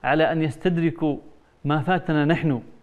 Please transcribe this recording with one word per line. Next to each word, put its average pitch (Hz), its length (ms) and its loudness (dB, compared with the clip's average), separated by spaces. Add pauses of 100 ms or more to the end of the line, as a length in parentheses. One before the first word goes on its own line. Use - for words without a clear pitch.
على 156 280 2
أن 160 100 0
يستدركوا 160 760 0 (480)
ما 147 140 0
فاتنا 156 460 0
نحن 147 360 0 (220)